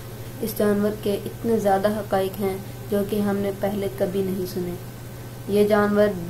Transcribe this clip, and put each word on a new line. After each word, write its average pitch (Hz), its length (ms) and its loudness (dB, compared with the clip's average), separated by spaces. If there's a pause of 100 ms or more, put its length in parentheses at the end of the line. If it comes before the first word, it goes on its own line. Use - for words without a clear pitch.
(440)
इस 208 140 -4
जानवर 208 340 2 (120)
के 202 120 0
इतने - 440 -2
ज़्यादा 196 300 4
हक़ाइक़ 196 480 0
हैं 196 160 0 (380)
जो 202 140 2
कि 208 160 -2
हमने 202 360 0
पहले 196 300 -2 (100)
कभी 196 260 0
नहीं 190 220 -2
सुने। 175 300 -4 (760)
ये 208 160 6
जानवर 208 480 6 (160)